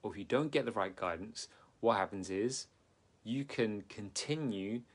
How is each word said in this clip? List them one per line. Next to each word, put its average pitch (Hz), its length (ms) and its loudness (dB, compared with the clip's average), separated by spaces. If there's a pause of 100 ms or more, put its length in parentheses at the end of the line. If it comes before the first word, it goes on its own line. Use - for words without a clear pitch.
or 113 100 -4
if - 40 -10
you 95 80 -6
don't 143 280 2
get 143 120 4
the 117 60 0
right 95 240 0
guidance, 90 540 -4 (320)
what 113 160 6
happens 95 340 0
is 110 380 0 (560)
you 131 200 -2
can 107 440 0
continue 110 960 -2 (120)